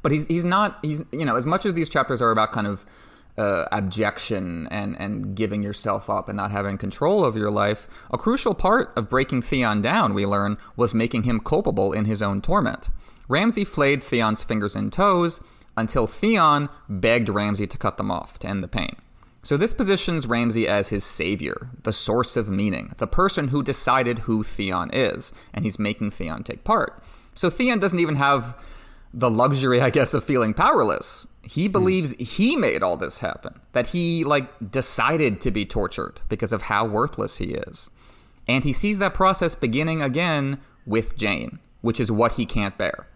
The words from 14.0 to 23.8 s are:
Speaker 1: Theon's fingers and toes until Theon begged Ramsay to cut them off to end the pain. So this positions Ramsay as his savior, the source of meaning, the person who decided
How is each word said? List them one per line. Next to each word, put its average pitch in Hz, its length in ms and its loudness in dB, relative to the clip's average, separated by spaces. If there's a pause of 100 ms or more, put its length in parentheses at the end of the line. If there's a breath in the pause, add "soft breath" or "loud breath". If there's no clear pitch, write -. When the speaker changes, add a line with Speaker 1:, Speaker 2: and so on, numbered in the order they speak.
Speaker 1:
Theon's 110 400 0
fingers 107 320 -2
and 104 180 -4
toes 175 480 2 (340 loud breath)
until 113 300 0
Theon 156 640 2 (180 loud breath)
begged 113 400 2
Ramsay 104 380 0
to - 140 -8
cut - 180 0
them 98 140 -2
off - 280 -6
to - 80 -8
end 98 160 -4
the - 40 -8
pain. - 280 -4 (460 soft breath)
So 143 160 0
this 214 160 2
positions 180 540 0
Ramsay 117 400 2
as 101 220 0
his 98 140 -2
savior, 82 680 -4 (100)
the 107 120 -4
source 120 440 0
of 107 100 -2
meaning, 95 500 -2
the 113 100 -4
person 180 400 2
who 147 160 0
decided 123 560 0